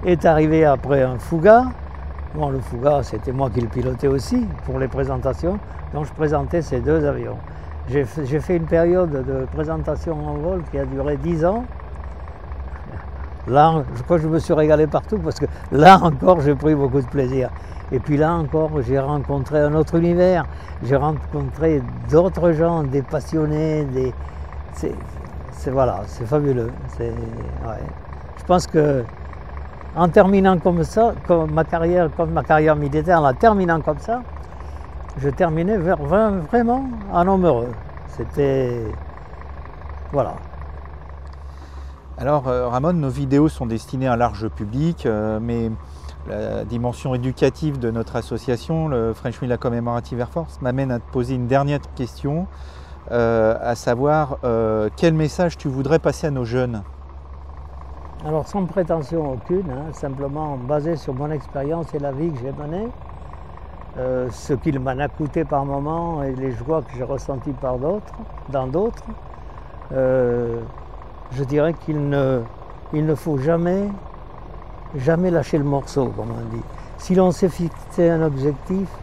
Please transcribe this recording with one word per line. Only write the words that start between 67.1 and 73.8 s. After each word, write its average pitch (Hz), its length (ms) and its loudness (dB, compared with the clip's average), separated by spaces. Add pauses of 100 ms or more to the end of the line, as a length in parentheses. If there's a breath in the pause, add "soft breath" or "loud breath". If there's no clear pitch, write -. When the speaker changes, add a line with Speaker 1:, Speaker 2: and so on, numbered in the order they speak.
Speaker 1:
par 127 260 -4
d'autres, 180 360 -4 (340)
dans 131 180 -2
d'autres, 185 380 -2 (880 loud breath)
euh, 123 680 2 (720)
je 135 120 -2
dirais 147 300 2
qu'il 147 340 -2
ne, 135 320 2 (520)
il 156 140 2
ne 156 80 4
faut 147 220 -2
jamais, 170 520 2 (1080)